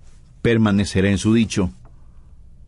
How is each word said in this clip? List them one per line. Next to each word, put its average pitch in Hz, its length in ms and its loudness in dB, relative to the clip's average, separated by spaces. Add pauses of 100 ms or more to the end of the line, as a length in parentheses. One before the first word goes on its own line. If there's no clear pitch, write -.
(420)
permanecerá 101 720 0
en 98 60 0
su 104 160 0
dicho. 104 400 -2 (960)